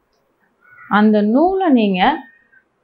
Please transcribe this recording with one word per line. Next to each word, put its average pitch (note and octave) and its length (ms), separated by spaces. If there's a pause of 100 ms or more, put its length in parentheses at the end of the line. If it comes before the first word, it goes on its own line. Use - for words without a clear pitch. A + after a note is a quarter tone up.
(880)
அந்த G#3 340
நூலை E4+ 500
நீங்க G#3+ 500 (600)